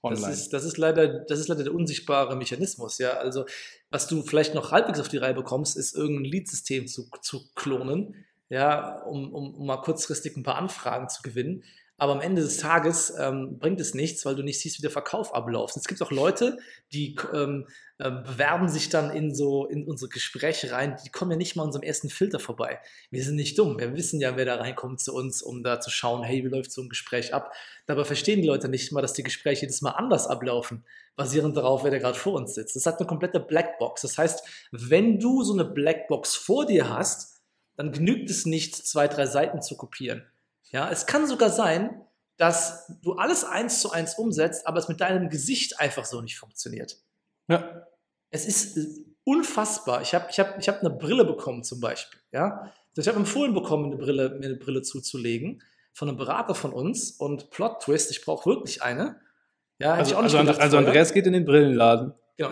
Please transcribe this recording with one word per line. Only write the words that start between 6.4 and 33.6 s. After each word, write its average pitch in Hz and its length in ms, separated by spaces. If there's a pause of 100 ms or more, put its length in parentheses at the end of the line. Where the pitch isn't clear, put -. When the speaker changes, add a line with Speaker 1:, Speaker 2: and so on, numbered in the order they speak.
Speaker 2:
zu, - 220 (120)
zu - 340
klonen, 139 680 (260)
ja, 147 520
um, 139 320
um, 143 220
um 143 100
mal 135 160
kurzfristig 156 560
ein 127 60
paar 135 120
Anfragen 131 540
zu - 120
gewinnen. 127 420 (360)
Aber 143 140
am 139 80
Ende 175 220
des 143 140
Tages, 165 640
ähm, 135 380
bringt 180 240
es - 140
nichts, 156 280
weil 135 120
du 143 80
nicht 143 160
siehst, - 180
wie 143 60
der 151 80
Verkauf 190 420
abläuft. 117 420
Es - 120
gibt - 160
auch - 80
Leute, 190 480 (340)
die, 143 220 (180)
ähm, 143 340 (320)
ähm, 127 220
bewerben 143 480
sich 151 200
dann 147 200
in 156 240
so, 139 320
in 143 220
unsere 131 200
Gespräche 143 640
rein, 131 320
die - 60
kommen 185 220
ja 160 60
nicht 175 180
mal 160 80
unserem 143 180
ersten - 300
Filter - 280
vorbei. 123 400 (300)
Wir 127 140
sind 147 120
nicht 147 220
dumm. 151 220
Wir 120 160
wissen 165 260
ja, 127 160
wer 131 80
da 123 120
reinkommt 127 420
zu - 160
uns, 127 260
um 123 220
da 120 160
zu 120 100
schauen, 120 320
hey, 127 220
wie 131 60
läuft 131 220
so 131 120
ein 123 60
Gespräch - 440
ab? - 180 (360)
Dabei 143 180
verstehen 190 380
die 156 40
Leute 139 220
nicht 127 220
mal, 143 100
dass - 120
die 131 100
Gespräche 139 380
jedes - 200
Mal 139 100
anders 220 360
ablaufen, 120 580 (300)
basierend 147 420
darauf, 131 260
wer 143 60
da 135 80
gerade 123 220
vor 196 140
uns 131 200
sitzt. 110 220
Das 127 100
hat 165 140
eine 170 80
komplette 175 320
Blackbox. - 640